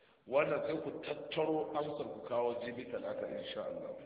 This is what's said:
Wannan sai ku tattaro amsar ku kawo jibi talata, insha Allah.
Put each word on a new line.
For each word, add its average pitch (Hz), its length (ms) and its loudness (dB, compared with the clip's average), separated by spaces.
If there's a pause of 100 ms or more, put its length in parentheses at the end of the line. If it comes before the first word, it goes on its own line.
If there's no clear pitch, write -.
(280)
Wannan 143 380 4
sai 156 160 2
ku 139 100 -2 (100)
tattaro 156 720 2
amsar 151 320 0
ku 107 220 -6
kawo 120 260 4 (120)
jibi 120 200 -4
talata, 104 420 -2
insha - 340 -4
Allah. - 320 -4 (120)